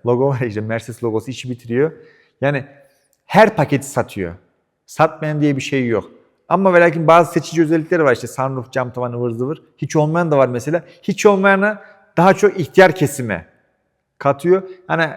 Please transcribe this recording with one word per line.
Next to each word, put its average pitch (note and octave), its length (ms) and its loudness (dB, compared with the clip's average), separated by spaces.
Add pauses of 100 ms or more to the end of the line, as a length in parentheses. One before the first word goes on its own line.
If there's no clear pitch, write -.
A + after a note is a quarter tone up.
Logo B2 220 0
var C3 120 -4
ya B2+ 80 -4
işte, G#2+ 140 -6
Mercedes A2+ 420 -8
logosu A2 280 -6
işi B2 180 -14
bitiriyor. B2 420 -4 (500)
Yani C#3 240 -2 (600)
her G#3 300 4
paketi C#3+ 320 -2
satıyor. F#2 480 -6 (500)
Satmayan D#3 560 -2
diye C#3+ 140 0
bir C3+ 60 -6
şey C3 260 -4
yok. G#2+ 240 -4 (380)
Ama F#3 240 2
ve F3 60 6
lakin E3 280 2
bazı E3 240 6
seçici D#3+ 320 -2
özellikleri D#3+ 400 0
var C3 100 4
işte, A#2 140 -4
sunroof, C3 440 -8
cam B2 220 -6
tavan, B2 200 -6
ıvır A#2+ 180 -4
zıvır. B2+ 320 -6 (140)
Hiç - 180 -8
olmayan D#3 360 0
da C#3+ 60 2
var C3 100 4
mesela. B2 360 -4 (180)
Hiç G3 240 -4
olmayana G3 560 2 (360)
daha F#3 160 6
çok F#3+ 260 0
ihtiyar F3+ 360 4
kesime A2+ 520 -4 (680)
katıyor. F3 460 0 (260)
Yani D#3+ 280 -2